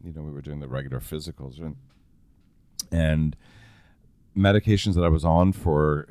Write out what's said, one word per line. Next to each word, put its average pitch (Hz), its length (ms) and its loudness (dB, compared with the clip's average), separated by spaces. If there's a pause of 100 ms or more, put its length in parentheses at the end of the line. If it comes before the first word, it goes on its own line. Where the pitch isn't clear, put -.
you 87 100 -14
know, 76 80 -12
we 76 100 -10
were 71 100 -12
doing 73 180 -12
the 71 80 -12
regular 65 320 -8
physicals 76 600 -12
and, 78 160 -12 (1160)
and 78 440 0 (1000)
medications 98 600 2
that 87 80 2
I 85 60 4
was 78 160 2
on 87 280 4
for, 76 580 0